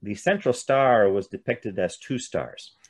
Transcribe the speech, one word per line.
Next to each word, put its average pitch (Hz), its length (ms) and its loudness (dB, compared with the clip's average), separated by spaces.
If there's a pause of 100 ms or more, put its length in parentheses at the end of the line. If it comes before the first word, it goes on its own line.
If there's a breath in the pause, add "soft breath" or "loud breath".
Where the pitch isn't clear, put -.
the 104 140 -8
central 190 380 0
star 123 560 4
was 98 180 -2
depicted 113 500 -8
as 90 200 -2
two 127 220 -6 (100)
stars. 64 320 -8 (280 soft breath)